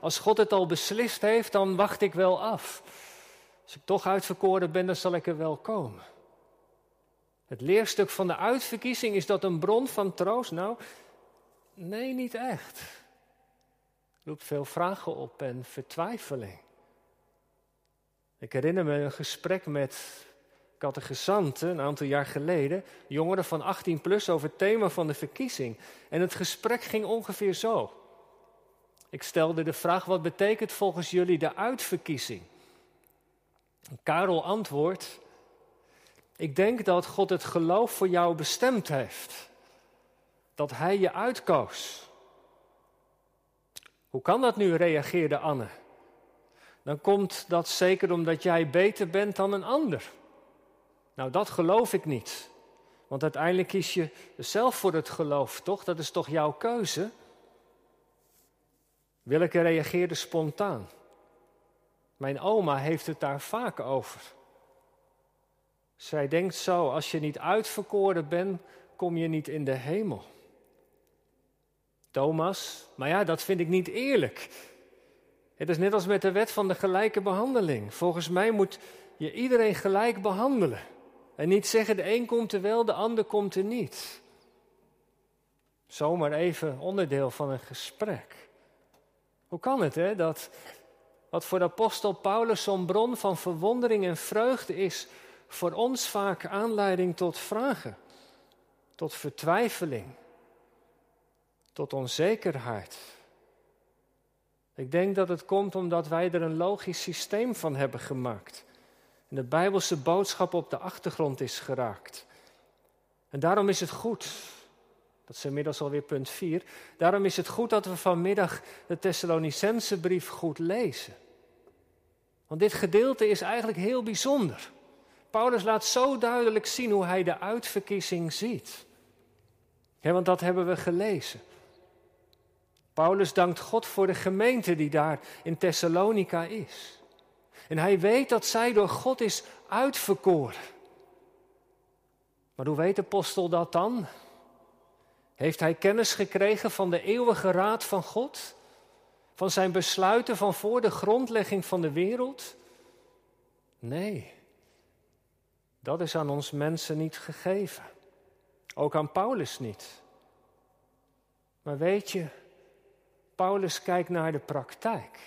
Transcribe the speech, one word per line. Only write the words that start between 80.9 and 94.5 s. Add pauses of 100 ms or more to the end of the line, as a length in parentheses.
En
niet
zeggen:
'De
een
komt
er
wel,
de
ander
komt
er
niet.'" (1600)
Zomaar
even
onderdeel
van
een
gesprek. (1000)
Hoe
kan
het,
hè,
dat (800)
wat
voor
de
apostel
Paulus
zo'n
bron
van
verwondering
en
vreugde